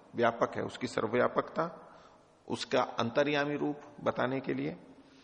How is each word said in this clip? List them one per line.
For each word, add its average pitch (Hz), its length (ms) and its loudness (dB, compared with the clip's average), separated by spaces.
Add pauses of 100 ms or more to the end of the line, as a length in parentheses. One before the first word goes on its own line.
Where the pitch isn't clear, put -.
(160)
व्यापक 113 420 4
है, 107 60 -2
उसकी 113 240 -6
सर्वव्यापकता, 123 840 0 (800)
उसका - 340 0
अंतर्यामी 143 720 0
रूप 147 260 -4 (200)
बताने 123 380 0
के 135 140 -2
लिए। 143 220 -4 (480)